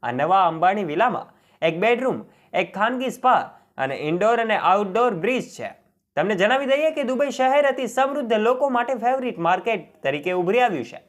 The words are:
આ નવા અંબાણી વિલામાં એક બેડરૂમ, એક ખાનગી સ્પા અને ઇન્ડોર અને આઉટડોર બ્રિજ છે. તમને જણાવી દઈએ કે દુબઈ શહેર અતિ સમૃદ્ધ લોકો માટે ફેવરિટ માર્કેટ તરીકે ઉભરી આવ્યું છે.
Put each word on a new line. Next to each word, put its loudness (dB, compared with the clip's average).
આ -4
નવા 2
અંબાણી 0
વિલામાં -2
એક 0
બેડરૂમ, 0
એક -2
ખાનગી -2
સ્પા 4
અને -4
ઇન્ડોર 2
અને 0
આઉટડોર 2
બ્રિજ -2
છે. -10
તમને 0
જણાવી 2
દઈએ 2
કે -4
દુબઈ -2
શહેર 2
અતિ -4
સમૃદ્ધ 0
લોકો 2
માટે 0
ફેવરિટ -2
માર્કેટ 0
તરીકે -2
ઉભરી 2
આવ્યું -2
છે. -18